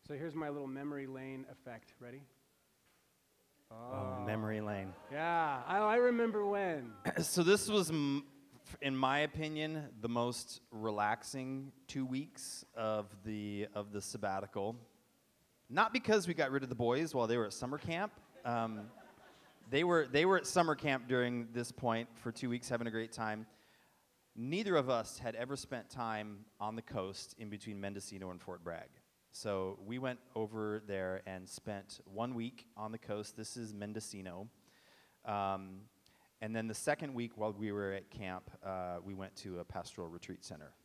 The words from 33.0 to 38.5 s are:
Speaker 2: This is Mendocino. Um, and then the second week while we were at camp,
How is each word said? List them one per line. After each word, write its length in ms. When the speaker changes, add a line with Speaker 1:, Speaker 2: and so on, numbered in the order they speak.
Speaker 2:
This 200
is 180
Mendocino. 720
Um, 560
and 140
then 140
the 60
second 400
week 200
while 180
we 200
were 220
at 160
camp, 380